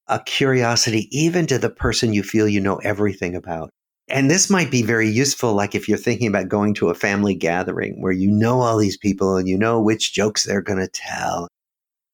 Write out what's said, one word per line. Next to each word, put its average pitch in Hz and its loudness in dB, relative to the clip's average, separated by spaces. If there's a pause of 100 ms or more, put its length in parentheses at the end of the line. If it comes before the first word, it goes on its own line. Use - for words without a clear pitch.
a 110 -2
curiosity 117 0
even 165 2
to 131 0
the 113 0
person 113 0
you 104 2
feel 107 2
you 101 2
know 95 0
everything 98 -2
about. 82 -8 (380)
And 139 2
this 190 2
might 175 2
be 123 2
very 110 2
useful, 120 0
like, 101 -2
if 98 -4
you're 104 2
thinking 117 -2
about 95 -2
going 104 0
to 92 0
a 87 0
family 101 0
gathering 90 -4
where 95 -2
you 95 2
know 113 2
all 113 2
these 104 0
people 95 0
and 92 0
you 95 0
know 117 2
which 107 0
jokes 104 0
they're 101 -2
gonna 95 -2
tell. - -6 (680)